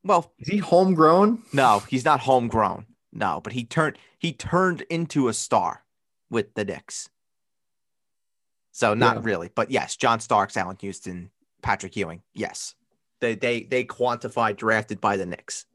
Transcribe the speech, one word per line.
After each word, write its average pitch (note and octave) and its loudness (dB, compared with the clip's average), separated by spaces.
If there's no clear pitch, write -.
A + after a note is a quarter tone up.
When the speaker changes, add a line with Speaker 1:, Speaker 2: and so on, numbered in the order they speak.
Speaker 1:
Well, F3+ 0
Speaker 2:
Is - -10
he G3+ -2
homegrown? F#3 4
Speaker 1:
no, B2 4
he's B2+ -2
not C#3+ 4
homegrown. A2+ 0
No, F#2+ -4
but - -10
he B2 -6
turned, D#3 -2
he E3+ -4
turned F3+ 0
into D3+ 0
a A2 0
star - -2
with A2 -4
the G#2+ -4
Knicks. - -10
So G#2+ 0
not A2+ 2
Speaker 2:
Yeah. G#2 -8
Speaker 1:
really, F2+ -4
but A#2 -2
yes, - -2
John A#2 0
Starks, G#2 0
Allen F#2+ -4
Houston, F#2 -12
Patrick F#2+ -4
Ewing. F2 -6
Yes. - -10
They, A#2 -2
they, A#2+ -4
they B2+ -2
quantified A#2+ -2
drafted A2 0
by G2+ 2
the F#2 -4
Knicks. - -12